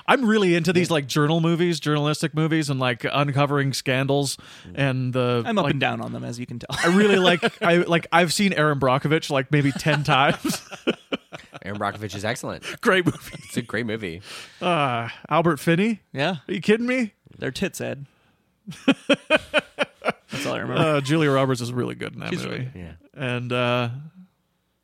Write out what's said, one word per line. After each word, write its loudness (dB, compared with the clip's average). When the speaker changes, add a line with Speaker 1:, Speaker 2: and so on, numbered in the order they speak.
Speaker 1:
I'm 4
really 4
into 0
these, 2
Speaker 2:
Yeah. 2
Speaker 1:
like, 0
journal 2
movies, 2
journalistic -2
movies, 0
and, -2
like, -2
uncovering 0
scandals 0
Speaker 3:
Mm. -16
Speaker 1:
and -2
the, 0
Speaker 2:
I'm 0
up 2
Speaker 1:
like, 0
Speaker 2:
and 0
down 0
on -8
them, -8
as -10
you -8
can -12
tell. -8
Speaker 1:
I 4
really 6
Speaker 2:
<laughs> 6
Speaker 1:
like, 0
I, 4
like, 2
I've 4
seen 2
Erin 2
Brockovich, 2
like, 0
maybe 4
ten 0
times. 2
<laughs> -14
Speaker 3:
Erin -8
Brockovich -6
is -8
excellent. -6
Speaker 1:
Great 4
movie. -4
Speaker 3:
It's -8
a -2
great -4
movie. -6
Speaker 1:
Uh, 0
Albert 2
Finney? 0
Speaker 2:
Yeah. -2
Speaker 1:
Are -6
you -4
kidding 2
me? -2
Speaker 2:
They're -6
tits, -6
Ed. -8
Speaker 1:
<laughs> -18
Speaker 2:
That's -8
all -2
I -6
remember. -2
Speaker 1:
Uh, 2
Julia 2
Roberts 2
is -6
really -4
good -10
in -14
that -8
Speaker 2:
She's -6
Speaker 1:
movie. -8
Speaker 2:
really -8
Speaker 3:
Yeah. -14
Speaker 1:
And, -6
uh, 0